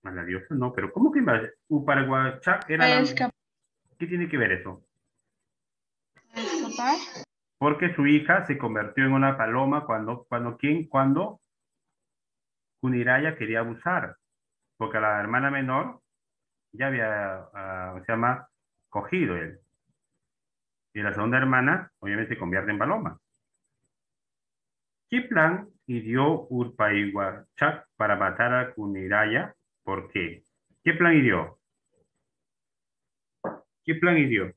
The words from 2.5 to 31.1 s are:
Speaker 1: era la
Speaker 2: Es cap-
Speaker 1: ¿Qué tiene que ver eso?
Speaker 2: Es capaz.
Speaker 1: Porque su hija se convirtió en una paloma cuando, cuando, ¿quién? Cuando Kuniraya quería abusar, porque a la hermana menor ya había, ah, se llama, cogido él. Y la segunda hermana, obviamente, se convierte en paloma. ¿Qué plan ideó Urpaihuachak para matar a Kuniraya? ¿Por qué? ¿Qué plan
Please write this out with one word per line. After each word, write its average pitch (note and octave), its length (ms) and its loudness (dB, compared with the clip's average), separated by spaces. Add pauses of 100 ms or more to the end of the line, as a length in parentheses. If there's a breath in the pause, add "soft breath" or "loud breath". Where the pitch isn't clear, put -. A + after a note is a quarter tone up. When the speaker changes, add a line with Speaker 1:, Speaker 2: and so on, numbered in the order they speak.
Speaker 1:
era D#3+ 180 2
la B3+ 120 6
Speaker 2:
Es C4 140 2
cap- B3+ 200 -2 (640)
Speaker 1:
¿Qué F3 80 -4
tiene F3 240 -2
que D3+ 80 -2
ver G#2+ 140 2
eso? F#2 340 -6 (1500)
Speaker 2:
Es - 260 -4
capaz. B3 360 0 (600)
Speaker 1:
Porque D3+ 380 0
su C#3+ 100 2
hija D3+ 400 4
se C#3 120 -2
convirtió A2 480 0
en C3+ 80 4
una C3+ 240 4
paloma C3+ 480 0
cuando, A2+ 400 -6
cuando, A#2+ 320 -6
¿quién? D3+ 300 0
Cuando C#3 540 0 (1400)
Kuniraya B2+ 560 0
quería A2+ 260 -4
abusar, A#2 560 -4 (600)
porque A2 200 -4
a G#2+ 40 0
la G#2 180 0
hermana B2 300 -2
menor C3 500 -4 (760)
ya C3 140 -4
había, G#2 680 -2
ah, F#2 500 -10
se A#2 60 -2
llama, A#2+ 360 0 (420)
cogido G#2+ 460 -2
él. E2+ 240 -8 (1300)
Y G#2 80 -6
la G#2 140 -2
segunda A2+ 240 2
hermana, C3 600 2
obviamente, A2 360 -4
se - 40 -16
convierte F#2+ 300 -2
en G#2 80 -2
paloma. C#3+ 420 -2 (1900)
¿Qué A#3+ 120 0
plan F#3 460 2 (200)
ideó B2+ 640 0
Urpaihuachak G#2 1500 -2
para G#2 200 2
matar G2+ 380 0
a B2+ 220 -2
Kuniraya? G#2 800 -2 (280)
¿Por F#2+ 280 -6
qué? E2+ 320 -6 (400)
¿Qué E3 100 2
plan E3+ 220 6